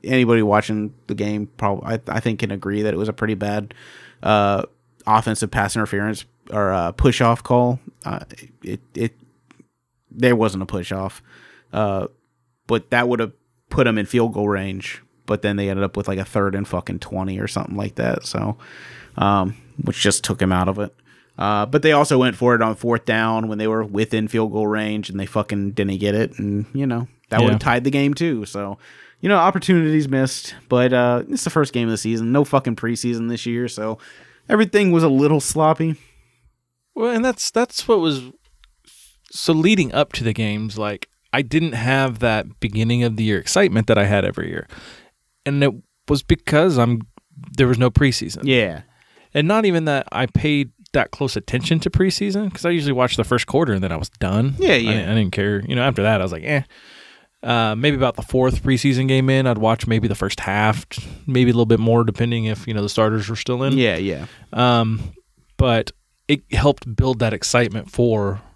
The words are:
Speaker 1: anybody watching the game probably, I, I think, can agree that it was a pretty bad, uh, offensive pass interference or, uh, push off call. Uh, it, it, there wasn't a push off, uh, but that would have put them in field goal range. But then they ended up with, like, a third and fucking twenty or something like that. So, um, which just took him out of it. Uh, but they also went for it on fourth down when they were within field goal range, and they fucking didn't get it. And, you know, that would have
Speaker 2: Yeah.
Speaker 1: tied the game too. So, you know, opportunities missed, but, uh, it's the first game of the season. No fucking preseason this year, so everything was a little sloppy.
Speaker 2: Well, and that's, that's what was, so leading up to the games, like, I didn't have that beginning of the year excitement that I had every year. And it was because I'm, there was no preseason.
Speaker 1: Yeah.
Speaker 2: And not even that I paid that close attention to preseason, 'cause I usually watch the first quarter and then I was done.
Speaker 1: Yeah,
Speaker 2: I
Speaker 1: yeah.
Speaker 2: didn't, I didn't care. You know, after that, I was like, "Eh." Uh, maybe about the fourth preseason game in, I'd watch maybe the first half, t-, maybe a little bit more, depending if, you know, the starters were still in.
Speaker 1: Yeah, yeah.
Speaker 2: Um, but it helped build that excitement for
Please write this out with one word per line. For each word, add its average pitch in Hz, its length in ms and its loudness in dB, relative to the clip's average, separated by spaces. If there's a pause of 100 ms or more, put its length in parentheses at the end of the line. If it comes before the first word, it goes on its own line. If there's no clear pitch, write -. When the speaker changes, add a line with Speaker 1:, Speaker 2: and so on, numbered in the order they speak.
Speaker 1:
anybody 117 360 4
watching 107 520 0 (140)
the 107 80 -6
game 104 320 -4 (100)
probably, 101 380 -4
I, 113 120 -4
I 113 140 -4
think, 110 180 -4
can 101 120 -4
agree 101 320 -4
that 107 100 -2
it 82 40 -4
was 107 120 -4
a 107 40 -8
pretty 110 200 -4
bad, 104 400 -6 (500)
uh, 101 400 2 (420)
offensive 107 460 0
pass 101 240 -2
interference 104 480 -4 (260)
or, 101 220 -2
uh, 87 220 -2
push - 260 2
off 117 240 2
call. 123 380 2 (240)
Uh, 147 140 -8 (440)
it, - 160 -8 (160)
it, 113 200 -6 (960)
there 123 240 4
wasn't 98 280 0
a - 20 -6
push 90 260 -6
off, 95 300 -8 (520)
uh, 98 340 -2 (600)
but 117 220 -2
that 120 180 2
would 120 120 0
have 113 120 -2 (380)
put - 140 0
them 113 140 2
in 104 100 -2
field 117 260 0
goal 104 140 -2
range. 98 560 -6 (240)
But 104 160 -2
then 101 140 0
they 101 120 0
ended 98 140 -2
up 95 140 -4
with, 101 100 -6
like, 98 100 -4
a 95 80 -6
third 98 300 0
and 101 120 -4
fucking 92 320 -6
twenty 95 400 -6
or 104 80 -6
something - 280 -8
like 104 200 -8
that. - 300 -4
So, 107 320 -6 (600)
um, 101 380 0 (280)
which - 180 -4
just - 220 0
took - 180 -4
him 92 100 0
out 92 160 0
of 98 120 -4
it. 104 160 -8 (420)
Uh, 104 300 -2
but 147 160 0
they 156 80 4
also 143 260 4
went 123 180 2
for 120 200 2
it 113 80 2
on 110 120 0
fourth 117 300 -2
down 113 420 0
when 107 120 -6
they 110 80 0
were 110 160 0
within 110 440 -2
field 110 240 -2
goal 107 160 -2
range, 107 440 -4
and 98 80 -6
they 95 80 -6
fucking 101 440 -2
didn't 98 280 -2
get 101 160 0
it. 110 240 -2
And, 101 340 -2
you 135 140 -2
know, 120 200 -4 (220)
that 110 120 0
would 110 100 6
have 107 100 0
Speaker 2:
Yeah. - 40 -4
Speaker 1:
tied 123 180 2
the 135 80 2
game 143 240 2
too. 139 300 -2
So, 101 320 -8 (440)
you 180 80 0
know, 202 80 4
opportunities 160 720 2
missed, 131 460 -2 (140)
but, 123 220 4
uh, 123 380 2
it's - 160 -4
the 180 60 -2
first 147 200 2
game 120 160 0
of 113 40 0
the 107 60 -2
season. 113 340 -2
No 143 120 4
fucking 131 340 0
preseason 117 520 -4
this 117 160 -6
year, 120 240 -4
so 110 300 -6 (500)
everything 208 420 4
was 165 120 4
a 165 40 4
little 143 320 4
sloppy. 160 560 0 (1000)
Speaker 2:
Well, 233 200 0
and 226 80 0
that's, - 280 -2
that's - 360 -2
what 220 140 4
was, 143 220 -2 (1080)
so - 220 -2
leading 165 400 2
up 143 200 0
to - 100 -6
the 113 100 0
games, 107 440 -4
like, 104 300 -6 (240)
I 139 100 0
didn't 147 320 -2
have 123 460 -2
that 110 400 -2
beginning 113 440 0
of 113 120 -2
the 110 80 -2
year 107 160 0
excitement 110 480 2
that 110 100 4
I 101 80 4
had 101 200 2
every 85 240 -4
year. 82 180 -10 (800)
And 139 180 0
it 139 80 4 (360)
was 143 160 0
because 156 540 2
I'm, 117 260 2 (520)
there 135 120 4
was 123 100 4
no 127 140 4
preseason. - 520 0
Speaker 1:
Yeah. 110 380 2 (520)
Speaker 2:
And 151 140 2
not 214 180 2
even 170 200 2
that 143 260 -2
I 123 140 -2
paid 143 460 0 (220)
that 127 180 0
close - 240 -4
attention 131 460 -2
to 190 100 -2
preseason, 196 600 0
'cause - 140 -10
I 175 60 2
usually 147 220 0
watch 127 220 2
the 120 80 0
first 120 220 0
quarter 135 280 2
and 95 100 0
then 92 80 -2
I 85 60 -4
was 92 120 -6
done. 110 480 0
Speaker 1:
Yeah, 381 140 2
Speaker 2:
I 160 60 6
Speaker 1:
yeah. 113 160 2
Speaker 2:
didn't, 92 160 0
I 107 60 2
didn't 104 180 2
care. 101 340 0
You - 80 -2
know, 123 80 0
after 131 180 0
that, 107 180 4
I 92 40 0
was 92 80 -4
like, 80 120 -10
"Eh." 139 200 -2 (800)
Uh, 113 320 0
maybe 143 200 0
about 127 200 0
the - 80 -10
fourth 127 400 0
preseason 131 440 2
game 131 220 2
in, 135 180 2
I'd 117 120 0
watch 113 280 0
maybe 113 220 0
the 101 60 -2
first - 260 -4
half, 107 480 0
t-, - 120 -10 (260)
maybe 127 240 4
a - 20 4
little 117 140 4
bit 113 120 4
more, 117 240 4
depending 113 420 -2
if, 107 220 -6
you 113 60 -6
know, 107 80 -2
the 101 80 -4
starters 110 400 0
were 113 80 -4
still 123 260 -2
in. 135 140 2
Speaker 1:
Yeah, 113 200 2
yeah. 80 280 -4 (260)
Speaker 2:
Um, 113 600 2 (440)
but 117 340 2 (360)
it 147 140 0 (100)
helped 139 460 0
build 127 220 0
that 110 140 0
excitement 107 580 -2
for 104 500 0 (140)